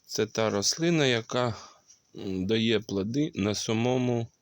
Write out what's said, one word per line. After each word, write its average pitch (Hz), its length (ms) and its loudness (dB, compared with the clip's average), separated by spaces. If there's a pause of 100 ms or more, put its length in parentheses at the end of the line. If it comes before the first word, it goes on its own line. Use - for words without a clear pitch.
Це 110 200 -2
та 110 240 0
рослина, 151 560 2
яка, 120 480 0 (640)
м, 95 300 -4
дає 113 340 2
плоди 110 540 -2
на 101 200 0
самому 120 720 0 (160)